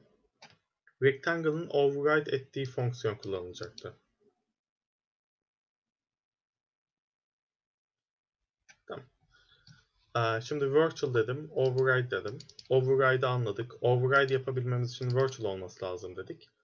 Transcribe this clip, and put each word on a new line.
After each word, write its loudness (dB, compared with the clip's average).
rectangle'ın 0
override 2
ettiği -6
fonksiyon -4
kullanılacaktı. -10
Tamam. -14
Ee, 2
şimdi -2
virtual 2
dedim, 0
override 2
dedim. -6
Override'ı 4
anladık. -4
Override 4
yapabilmemiz -2
için -6
virtual 0
olması -6
lazım -8
dedik. -14